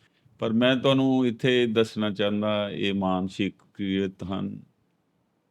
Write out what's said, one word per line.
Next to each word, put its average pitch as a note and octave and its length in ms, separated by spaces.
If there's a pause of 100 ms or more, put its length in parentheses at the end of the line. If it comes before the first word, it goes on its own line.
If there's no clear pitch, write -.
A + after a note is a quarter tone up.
(380)
ਪਰ A2+ 140
ਮੈਂ B2 240
ਤੁਹਾਨੂੰ C3 500
ਇੱਥੇ B2 400
ਦੱਸਣਾ A2 440
ਚਾਹੁੰਦਾ, G#2 600
ਇਹ G2 240
ਮਹਾਨ F#2 320
ਸ਼ਖਸੀਅਤ F#2+ 1000
ਹਨ G2 360 (920)